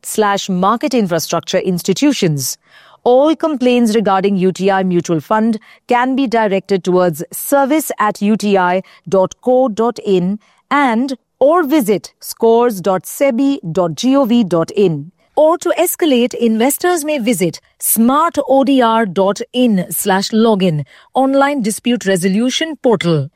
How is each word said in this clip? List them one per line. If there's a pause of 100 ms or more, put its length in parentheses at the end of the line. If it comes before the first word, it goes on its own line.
(160)
slash (160)
market
infrastructure (100)
institutions. (540)
All
complaints
regarding
U (120)
T
I (140)
Mutual
Fund (320)
can
be (120)
directed
towards (200)
service (160)
at
U
T
I (360)
dot
co (220)
dot (140)
in (380)
and (220)
or (140)
visit (200)
scores
dot
sebi (300)
dot (120)
gov (220)
dot (120)
in. (480)
Or (140)
to (100)
escalate, (140)
investors
may (100)
visit (280)
smart (160)
O
D
R
dot (120)
in (140)
slash
login, (300)
online
dispute
resolution (140)
portal. (120)